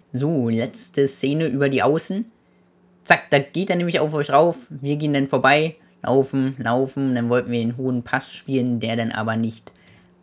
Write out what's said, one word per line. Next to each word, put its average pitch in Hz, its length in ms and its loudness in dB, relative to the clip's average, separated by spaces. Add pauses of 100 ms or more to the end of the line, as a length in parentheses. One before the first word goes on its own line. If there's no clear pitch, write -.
(120)
So, 135 360 0
letzte 117 600 -2
Szene 143 380 -2
über 139 220 0
die 135 140 2
Außen. 185 440 0 (760)
Zack, - 280 2
da 147 100 6
geht 175 300 -4
er 175 60 2
nämlich 175 220 0
auf 151 160 0
euch 143 160 -2
rauf, 165 280 6 (120)
wir 143 260 -4
gehen 147 160 -2
dann 139 140 2
vorbei, 143 500 2 (260)
laufen, 131 560 0
laufen, 131 580 0
dann 117 120 -2
wollten 123 220 0
wir 120 100 0
den 120 160 -2
hohen 127 280 -4
Pass - 280 -4
spielen, 123 460 -2
der 110 160 -2
dann 113 160 -2
aber 110 260 -4
nicht 113 360 -4 (500)